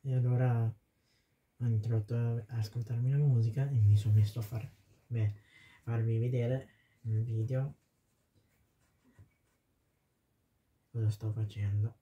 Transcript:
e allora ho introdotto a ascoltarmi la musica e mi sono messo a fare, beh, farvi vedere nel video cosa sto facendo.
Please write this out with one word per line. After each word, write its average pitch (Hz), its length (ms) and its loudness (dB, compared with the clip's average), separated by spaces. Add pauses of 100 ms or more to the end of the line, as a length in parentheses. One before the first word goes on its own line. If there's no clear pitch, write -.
e 131 120 -4
allora 123 480 2
ho - 1040 -8
introdotto 113 480 0
a 117 420 -2
ascoltarmi 117 540 -2
la 139 60 2
musica 135 520 2
e 131 120 2
mi 104 160 8
sono 107 180 2
messo 107 240 4
a 113 40 -6
fare, - 340 -8 (320)
beh, 107 260 -2 (480)
farvi 113 360 -2
vedere 123 500 -2 (320)
nel 110 240 -2
video 127 500 -4 (3250)
cosa 110 180 0
sto 107 220 -6
facendo. 104 680 -4